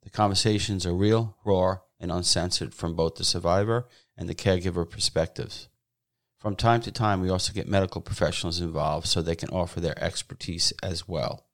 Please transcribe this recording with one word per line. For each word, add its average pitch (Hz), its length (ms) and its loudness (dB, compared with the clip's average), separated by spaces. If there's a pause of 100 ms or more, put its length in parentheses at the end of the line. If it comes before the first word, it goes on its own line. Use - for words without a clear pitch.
The - 80 -18
conversations 101 720 2
are 87 80 2
real, 107 500 2
raw, 92 340 4 (220)
and 87 120 -6
uncensored 90 640 0
from 82 180 -4
both 82 220 0
the - 80 -8
survivor 98 640 2 (280)
and 85 140 -8
the 90 60 -4
caregiver 90 520 0
perspectives. - 840 -4 (680)
From 101 180 -4
time 117 260 4
to 113 100 -8
time, 104 280 2
we 92 120 2
also 92 200 0
get - 160 -6
medical 95 320 0
professionals 82 600 -2
involved 80 480 -2
so 85 160 2
they 82 120 0
can 87 140 -8
offer 87 300 -2
their 85 200 -2
expertise - 720 -2 (120)
as 92 240 -6
well. 76 460 -4